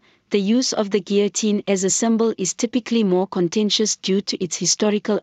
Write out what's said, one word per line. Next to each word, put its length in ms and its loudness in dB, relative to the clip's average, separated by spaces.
the 100 2
use 340 2
of 180 0
the 80 2
guillotine 680 0
as 160 0
a 60 2
symbol 480 0
is 160 -4
typically 500 -2
more 220 2
contentious 720 0
due 260 -2
to 220 -6
its 140 -6
historical 640 0